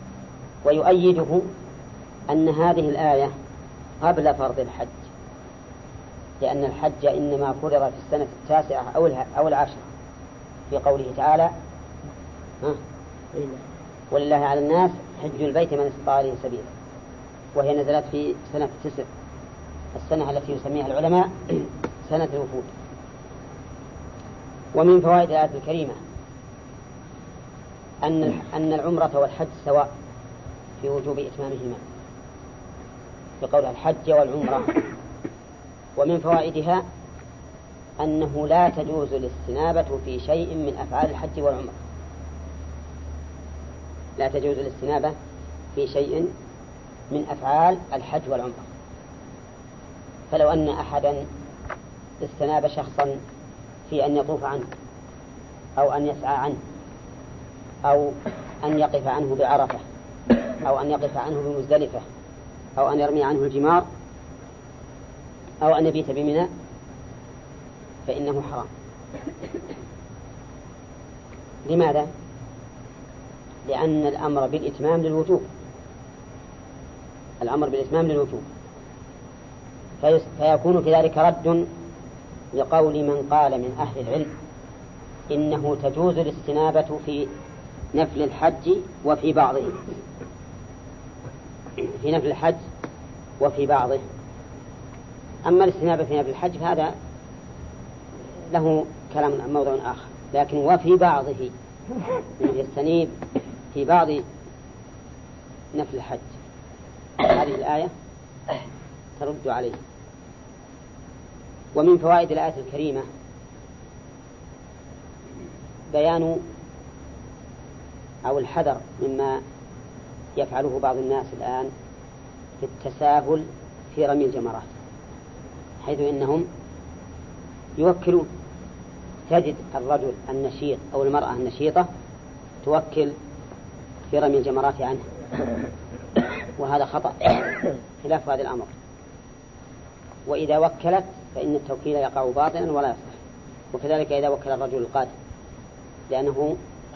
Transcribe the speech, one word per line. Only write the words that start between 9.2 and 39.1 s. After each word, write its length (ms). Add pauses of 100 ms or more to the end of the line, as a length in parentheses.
أو 100
العاشرة، 340 (880)
في 80
قوله 280 (100)
تعالى: 340 (1120)
ها؟ 120 (1400)
"ولله 260
على 240
الناس 300 (320)
حج 200
البيت 320
من 220
استطاع 240
إليه 220
سبيلا"، 200 (920)
وهي 280
نزلت 280
في 240 (180)
سنة 160 (160)
تسع، 180 (920)
السنة 340
التي 220
يسميها 340
العلماء 440 (180)
<clears throat> 640
سنة 220
الوفود. 320 (2000)
ومن 260
فوائد 300
الآية 240
الكريمة 380 (2000)
أن 200
الح-، 300
أن 180
العمرة 420
والحج 320 (180)
سواء 240 (920)
في 60
وجوب 300
إتمامهما، 580 (1700)
بقولها: 280
"الحج 400
والعمرة". 560
<coughs> 1300
ومن 220
فوائدها 640 (1160)
أنه 460
لا 220
تجوز 440